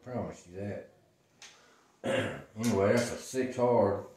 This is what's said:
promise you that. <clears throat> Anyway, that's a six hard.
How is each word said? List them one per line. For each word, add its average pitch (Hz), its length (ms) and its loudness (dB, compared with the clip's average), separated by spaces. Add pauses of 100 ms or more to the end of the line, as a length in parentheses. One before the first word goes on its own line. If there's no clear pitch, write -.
promise 120 460 -8
you 87 100 -14
that. 101 300 -8 (1120)
<clears throat> - 400 -2 (140)
Anyway, 107 340 4
that's 120 200 2
a - 40 -8
six - 400 -6
hard. 117 480 4 (120)